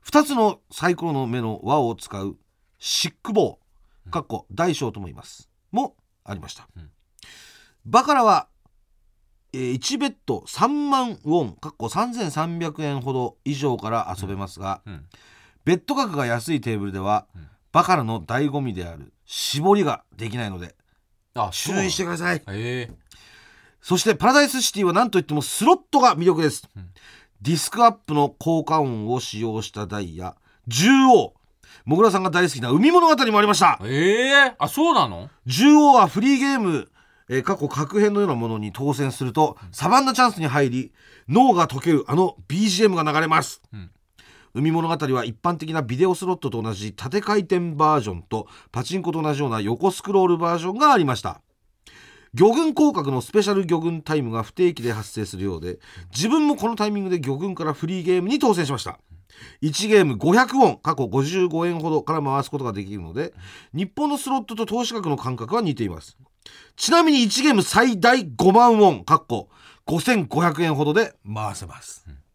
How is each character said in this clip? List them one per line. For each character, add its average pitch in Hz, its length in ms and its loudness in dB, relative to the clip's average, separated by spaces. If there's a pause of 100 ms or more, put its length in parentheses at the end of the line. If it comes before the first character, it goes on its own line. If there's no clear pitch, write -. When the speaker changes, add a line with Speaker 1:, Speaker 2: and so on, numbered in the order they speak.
Speaker 1:
二 294 240 2
つ 285 100 -6
の 214 240 0 (100)
サ - 200 -4
イ 180 60 0
コ 165 100 -8
ロ 165 80 -2
の 135 140 -2
目 120 120 -4
の 113 240 -6
輪 139 160 0
を 117 160 -2
使 - 260 -14
う 98 140 -8 (420)
シ - 300 -4
ッ - 60 -10 (100)
ク - 80 -8
ボ 180 220 2
ー、 - 20 -20 (520)
Speaker 2:
う - 20 -20
ん。 - 20 -14
Speaker 1:
か 165 80 -4
っ 147 80 -10
こ - 240 -10
大 160 240 -2
小 127 160 -6
と - 80 -16
も 95 80 -12
言 76 60 -16
い - 20 -20
ま - 80 -20
す、 - 260 -20 (220)
も 269 240 -4 (300)
あ 98 80 -12
り 90 80 -12
ま 80 80 -18
し - 60 -16
た。 - 200 -20
Speaker 2:
う 87 60 -20
ん。 76 80 -20 (960)
Speaker 1:
バ 226 180 2
カ 294 100 0
ラ 262 100 4
は、 202 240 2 (1040)
え 135 60 -12
ー、 127 140 -4
一 135 260 -4
ベ 277 100 -4
ッ - 80 -8 (100)
ド - 220 -6
三 285 420 -2
万 254 360 -2
ウ 147 60 -2
ォ 170 120 2
ン、 123 120 -6
か - 140 -16
っ - 80 -18
こ 110 120 -8
三 233 240 -4
千 214 180 -6
三 165 280 -4
百 160 220 -6
円 143 200 -4
ほ 131 100 -6
ど 127 320 -4
以 139 120 -4
上 135 200 -2
か 104 140 -8
ら 110 280 -4
遊 95 80 -8
べ 95 120 -8
ま 98 100 -8
す 90 140 -18
が、 95 240 -8
Speaker 2:
う - 40 -18
ん。 101 40 -16
う - 20 -16
ん。 73 100 -20 (600)
Speaker 1:
ベ 160 80 2
ッ 180 120 -2
ド - 80 -6
額 254 220 -4
が 139 100 -2
安 117 280 -4
い 135 80 -2
テ 113 140 -4
ー 104 40 -6
ブ 101 60 -6
ル 98 80 -8
で 98 60 -8
は、 101 360 -2
Speaker 2:
う 87 40 -20
ん。 76 80 -20 (260)
Speaker 1:
バ 170 100 4
カ 180 140 2
ラ 127 80 -2
の 110 160 -6
醍 127 280 -4
醐 139 120 -4
味 127 120 -6
で 90 120 -10
あ 82 100 -14
る 71 160 -20 (140)
絞 165 500 0
り 202 80 0
が 139 220 -4 (100)
で 113 140 -10
き 113 80 -10
な 117 80 -6
い 104 40 -8
の 92 100 -12
で、 87 160 -16 (580)
Speaker 2:
あ、 107 180 -4
そ - 220 -6
う - 20 -4
な 196 60 0
の？ - 20 -2
Speaker 1:
注 190 60 -2
意 - 20 -4
し - 60 -6
て 185 80 -4
く 175 60 -6
だ 175 60 -6
さ 175 160 -4
い。 165 40 -4
Speaker 2:
へ - 100 -8
え。 117 440 -8 (880)
Speaker 1:
そ - 160 -4
し - 60 -4
て 214 120 2
パ 180 120 0
ラ 254 60 4
ダ 294 100 6
イ 285 40 2
ス 262 140 -4
シ - 120 -2
テ 190 60 -8
ィ 202 60 0
は 175 80 0
何 220 180 0
と 185 80 2
い 170 40 -2
っ - 20 -10
て 151 80 -6
も 147 80 -2
ス - 240 -6
ロ 330 80 8
ッ 370 60 4 (120)
ト 285 80 2
が 247 160 6
魅 160 80 -4
力 170 180 4
で 151 100 2
す。 - 220 -14
Speaker 2:
う 101 60 -18
ん。 92 100 -18 (540)
Speaker 1:
デ 139 80 -2
ィ 170 60 2
ス - 120 -4
ク 233 140 2
ア 233 60 8
ッ - 20 6
プ - 220 -10
の 147 160 2
効 160 340 -2
果 160 160 0
音 117 320 -4
を 127 80 0
使 110 220 -10
用 113 200 -4
し 107 80 -12
た 107 160 -10
ダ 104 140 -8
イ 85 160 -10
ヤ、 90 180 -12 (360)
獣 254 440 4
王、 - 200 4 (500)
も 143 140 0
ぐ 202 60 6
ら 226 60 6
さ 190 100 0
ん 185 40 -2
が 190 60 -2
大 175 160 2
好 147 80 -4
き 131 80 -10
な 120 100 -2
海 190 180 4
物 339 240 6
語 240 180 2
も 208 60 4
あ 208 40 6
り 208 60 4
ま 208 60 4
し 202 60 2
た。 170 240 6
Speaker 2:
え 226 720 4
ー、 - 40 -20
あ、 151 120 -2
そ 330 220 2
う - 20 2
な 170 160 2
の？ 92 200 -12 (160)
Speaker 1:
獣 285 460 8
王 - 20 10
は 220 140 8
フ 190 140 -2
リ 269 160 4
ー - 20 -2
ゲ 277 160 0
ー 247 40 -2
ム、 170 300 -2 (380)
え 127 120 -2
ー、 - 20 -2
過 190 160 -2
去 143 100 -4
格 147 320 -2
変 208 140 4
の 202 80 0
よ 202 60 0
う - 20 -2
な 139 60 0
も 117 120 -4
の 113 120 -6
に 104 120 -8
当 139 220 -4
選 135 180 -2
す - 140 -10
る 120 80 -6
と、 143 240 0 (160)
サ 147 160 -2
バ 247 100 6
ン 269 60 0
ナ 262 80 -2
チ 214 80 0
ャ 254 60 6
ン 226 40 0
ス - 60 -12
に 160 100 -4
入 139 220 0
り、 127 240 -6 (340)
脳 240 260 6
が 175 140 4
溶 131 120 -8
け 170 120 0
る 147 160 2
あ 143 80 -2
の 185 220 2 (100)
ビ 190 200 0
ー - 20 2
ジ 185 140 0
ー - 20 6
エ - 20 6
ム 190 80 2
が 165 80 0
流 151 160 0
れ 156 80 0
ま 156 160 2
す。 - 180 -14 (120)
Speaker 2:
う - 20 -20
ん。 90 160 -18 (640)
Speaker 1:
海 147 180 0
物 165 160 0
語 147 260 -2
は 123 120 -2
一 113 160 -10
般 175 140 -2
的 156 180 -10
な 160 80 -2
ビ 123 160 -6
デ 175 80 2
オ 180 100 0
ス 185 100 -10
ロ 180 100 -2
ッ - 20 -
ト 139 120 -6
と 113 120 -6
同 110 120 -6
じ 101 200 -10
縦 135 260 -6
回 208 220 0
転 175 300 -2
バ 151 260 2
ー - 20 0
ジ 104 100 -6
ョ 95 40 -8
ン 85 100 -12
と、 110 240 -8 (240)
パ 123 140 -8
チ 185 120 -6
ン 185 40 -4
コ 175 100 -4
と 160 100 -4
同 151 120 -2
じ 139 80 -4
よ 143 60 0
う - 20 -2
な 113 100 -2
横 120 320 0
ス - 100 -12
ク 196 120 -6
ロ 196 100 6
ー 185 40 4
ル 175 100 4
バ 170 180 0
ー 165 40 -4
ジ 160 80 -8
ョ 185 40 -4
ン 202 60 -8
が 294 160 6
あ 240 40 6
り 180 60 4
ま 131 140 0
し - 40 -10
た。 - 200 -10 (960)
魚 185 160 6
群 311 220 0
広 285 220 4
角 143 160 -2
の 127 100 -2
ス - 100 -14
ペ 208 120 2
シ 196 80 0
ャ - 20 0
ル 190 140 0
魚 165 120 0
群 165 220 -4
タ 160 140 -4
イ 151 80 0
ム 117 80 -6
が 113 100 -4
不 - 140 -12
定 180 180 2
期 - 80 -12
で 117 100 -4
発 107 180 -8
生 110 140 -8
す 98 140 -10
る 92 60 -6
よ 92 160 -6
う - 20 -12
で、 85 160 -10 (340)
自 151 160 -4
分 302 200 2
も 294 80 2
こ 202 120 -4
の 233 80 -2
タ 208 120 -2
イ 208 40 -2
ミ 202 100 -4
ン - 20 -6
グ 190 80 -6
で 180 80 -2
魚 135 180 -4
群 185 160 -6
か 165 100 -10
ら 156 100 -4
フ 151 120 -8
リ 180 160 -6
ー - 20 -10
ゲ 180 140 0
ー 180 60 0
ム 190 60 -4
に 269 100 0
当 226 160 2
選 170 100 -2
し 135 60 -6
ま 123 80 -6
し - 40 -10
た。 87 160 -12 (600)
一 156 260 -2
ゲ 214 140 6
ー 175 40 4
ム 131 120 -2
五 151 160 2
百 254 240 2
ウ - 20 2
ォ 247 100 8
ン、 120 100 -4
過 151 160 -2
去 131 100 -2
五 123 160 0
十 180 260 0
五 170 200 -2
円 170 120 -4
ほ 160 120 -4
ど 156 100 2
か 156 120 -6
ら 156 100 -2
回 139 200 -2
す - 60 -10
こ 147 80 -8
と 135 60 -6
が 117 100 -6
で 98 120 -8
き 98 80 -14
る 101 80 -10
の 82 120 -14
で、 151 220 -6 (360)
日 180 140 -4
本 294 240 -4
の 285 80 -2
ス 277 140 -8
ロ 269 80 0
ッ 214 60 -8
ト 226 100 -14
と 220 100 -4
投 226 180 -4
資 233 120 -6
額 190 140 -6
の 143 80 -2
感 127 180 -8
覚 117 180 -8
は 240 80 0
似 160 140 -2
て 117 80 -6
い 101 60 -4
ま 80 120 -12
す。 - 160 -20 (580)
ち - 160 -4
な 339 120 6
み 320 80 4
に 277 100 4
一 233 220 0
ゲ 302 80 4
ー - 20 4
ム 202 80 4
最 233 380 2
大 240 360 2
五 180 160 4
万 233 280 6
ウ - 20 6
ォ 202 80 8 (120)
ン、 85 40 -18
か 156 120 4
っ - 100 -4
こ 110 220 -6 (360)
五 165 140 -2
千 208 260 0
五 135 160 -2
百 170 220 0
円 160 100 0
ほ 143 120 0
ど 151 100 0
で 214 180 2 (180)
回 107 240 -8
せ 92 120 -16
ま 80 160 -20
す。 - 240 -20
Speaker 2:
う 78 40 -20
ん。 69 60 -20 (180)